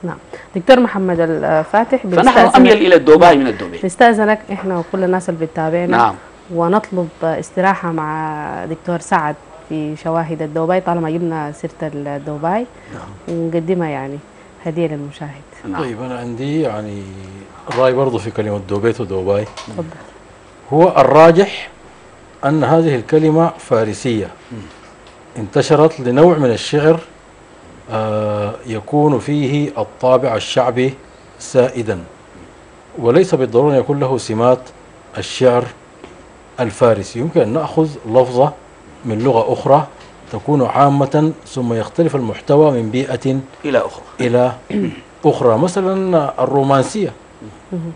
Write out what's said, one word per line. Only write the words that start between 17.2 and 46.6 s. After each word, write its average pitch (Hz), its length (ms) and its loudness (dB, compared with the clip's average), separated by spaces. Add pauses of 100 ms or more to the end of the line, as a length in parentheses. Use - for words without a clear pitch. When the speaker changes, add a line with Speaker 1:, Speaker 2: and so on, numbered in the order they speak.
Speaker 3:
رأي 127 140 2
برضه 127 260 0
في 104 120 -6
كلمة 104 380 -4
دوبيت 104 320 -2
ودوباي. 98 440 -2
Speaker 1:
تفضل. 185 400 -12 (880)
Speaker 3:
هو 165 160 6
الراجح 160 840 4 (720)
أن 147 200 2
هذه 156 320 2
الكلمة 156 640 2
فارسية 110 680 -2 (240)
Speaker 2:
مم. 113 60 -12 (800)
Speaker 3:
انتشرت 143 640 2
لنوع 135 380 4
من 131 120 2
الشعر، 151 500 0 (920)
آه، 107 640 -4 (120)
يكون 135 520 0
فيه 147 600 -2
الطابع 127 580 0
الشعبي 127 580 -2 (440)
سائداً، 120 600 -2 (1000)
وليس 160 360 2
بالضرورة 131 380 2
أن 135 60 2
يكون 143 220 -2
له 131 180 -2
سمات 117 400 2 (600)
الشعر 123 460 2 (960)
الفارسي. 110 580 0
يمكن 160 220 0
أن 110 120 0
نأخذ 156 360 -2 (180)
لفظة 127 460 2 (520)
من 110 140 -4
لغة 117 340 2
أخرى 135 340 2 (460)
تكون 131 340 0
عامة، 143 640 2 (140)
ثم 120 260 -4
يختلف 143 440 -2
المحتوى 143 540 2
من 117 200 -2
بيئة 131 480 -4 (260)
Speaker 2:
إلى 135 140 0
أخرى. - 240 -4 (180)
Speaker 3:
إلى 123 320 2 (720)
أخرى. 123 340 2
مثلًا 180 720 0 (100)
الرومانسية، 135 720 0 (600)